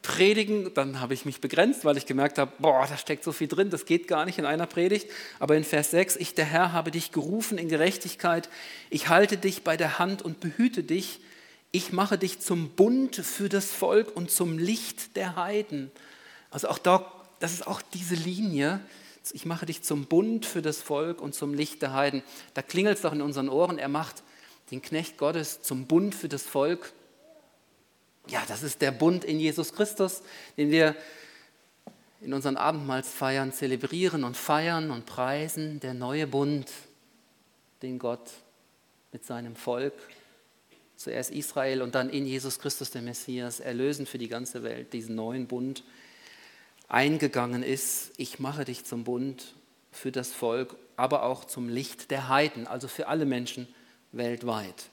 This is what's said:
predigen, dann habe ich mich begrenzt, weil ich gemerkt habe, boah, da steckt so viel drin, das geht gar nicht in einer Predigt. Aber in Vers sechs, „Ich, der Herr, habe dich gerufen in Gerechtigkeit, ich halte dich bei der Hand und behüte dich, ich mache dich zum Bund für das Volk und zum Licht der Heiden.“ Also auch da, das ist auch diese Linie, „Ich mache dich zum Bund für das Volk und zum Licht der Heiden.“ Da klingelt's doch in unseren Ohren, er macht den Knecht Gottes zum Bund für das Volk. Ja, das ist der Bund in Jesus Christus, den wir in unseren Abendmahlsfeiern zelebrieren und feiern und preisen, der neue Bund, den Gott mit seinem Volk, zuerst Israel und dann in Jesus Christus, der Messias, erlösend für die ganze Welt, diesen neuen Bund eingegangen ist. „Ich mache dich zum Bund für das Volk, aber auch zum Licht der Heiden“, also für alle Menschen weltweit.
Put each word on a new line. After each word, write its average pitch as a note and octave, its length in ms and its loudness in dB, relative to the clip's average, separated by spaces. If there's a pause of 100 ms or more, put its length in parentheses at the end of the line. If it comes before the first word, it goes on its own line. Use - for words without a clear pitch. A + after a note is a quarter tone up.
predigen, G3+ 720 4
dann C3+ 260 0
habe B2+ 140 -2
ich B2+ 100 -8
mich C#3 160 -6
begrenzt, - 460 4
weil D3 100 6
ich C3+ 80 -4
gemerkt C#3 320 2
habe, C#3 220 2
boah, C#3 280 8
da C#3+ 120 -6
steckt - 260 -4
so D#3+ 80 -2
viel D3 160 -2
drin, F#3 220 2
das E3 160 -4
geht E3+ 200 4
gar D#3+ 200 2
nicht F3+ 120 -4
in D#3 60 0
einer D#3+ 220 0
Predigt. F#3 440 2 (280)
Aber D3 180 6
in D#3 80 4
Vers D3+ 280 2
sechs, F#3 240 4
„Ich, - 180 -6
der D#3+ 100 2
Herr, E3 280 4
habe E3 180 0
dich E3 200 -4
gerufen G#3 460 0
in E3 140 -2
Gerechtigkeit, E3+ 800 2 (400)
ich D#3+ 180 -2
halte G3 300 8
dich F#3+ 260 -2
bei D#3+ 140 2
der D#3+ 200 0
Hand F#3+ 220 2
und D#3+ 200 -6
behüte A3+ 420 2
dich, - 380 -2 (520)
ich F#3 180 0
mache G3 260 2
dich F#3 220 -2
zum E3 320 0
Bund B3+ 460 6
für G3+ 320 -4
das G3 240 0
Volk G#3 440 4
und F3 140 -4
zum E3 280 2
Licht - 580 -4
der F#3 180 -4
Heiden.“ F#3 560 -2 (600)
Also C#3 180 -4
auch A#2+ 100 -2
da, F#3 340 4 (280)
das E3 120 -2
ist F3 140 -8
auch - 160 -6
diese F3 320 -6
Linie, F3 640 0 (540)
„Ich - 120 -14
mache E3 220 -4
dich E3 160 -8
zum C#3+ 240 -2
Bund A3 400 4
für E3+ 160 -4
das D3+ 180 -2
Volk D#3+ 400 -2
und C#3+ 140 -8
zum C#3+ 180 -4
Licht D3 300 -2
der C3+ 100 -2
Heiden.“ C#3 300 2 (320)
Da C3+ 80 -4
klingelt's G3 400 2
doch D#3 100 2
in D3 100 -2
unseren C#3 260 -2
Ohren, D#3+ 300 2
er C#3 100 -4
macht D3+ 340 -6 (480)
den C3 120 -8
Knecht D#3+ 360 -6
Gottes D#3 440 -2
zum C3 240 -4
Bund F#3+ 280 4
für - 140 -8
das C#3 160 -6
Volk. D3+ 480 0 (1400)
Ja, A2+ 200 -4
das G#2+ 140 -8
ist D3 180 -6
der C3+ 120 4
Bund E3+ 320 4
in D#3 140 0
Jesus D#3 360 0
Christus, G#3 480 0 (340)
den D3 140 4
wir D#3 260 6 (1300)
in C3 100 -6
unseren C#3 240 0
Abendmahlsfeiern C3+ 960 0
zelebrieren C#3+ 720 0
und B2 120 -4
feiern D#3+ 540 0
und A#2 140 -6
preisen, D3+ 760 -4
der C3 120 -8
neue B2+ 340 -2
Bund, C#3 440 0 (1120)
den B2+ 160 -8
Gott A#2+ 320 -4 (840)
mit - 140 -14
seinem A#2+ 300 -8
Volk, C3 360 -2 (1040)
zuerst B2 360 -6
Israel C3 500 -2
und B2 120 -6
dann C3 140 0
in C#3 160 -2
Jesus C3 360 -6
Christus, C3+ 300 -6
der A#2+ 120 -8
Messias, A#2+ 580 -8
erlösend C3+ 480 -2
für - 80 -12
die A#2 120 -6
ganze A#2+ 340 -8
Welt, A#2+ 320 -8
diesen A2+ 220 -6
neuen A#2 300 -4
Bund B2+ 380 -6 (1040)
eingegangen C3 760 2
ist. - 540 -4
„Ich - 220 -10
mache C#3 260 -6
dich B2+ 200 -10
zum A#2 200 -8
Bund B2+ 500 -6 (380)
für C3 200 -6
das B2+ 200 -4
Volk, A#2+ 440 -2 (200)
aber B2+ 280 2
auch B2+ 200 -2
zum A#2+ 240 -8
Licht B2+ 420 -6
der C3+ 200 -4
Heiden“, C#3 360 2
also B2+ 220 -8
für - 200 -6
alle D3+ 180 0
Menschen B2 420 -4 (440)
weltweit. A#2 800 -4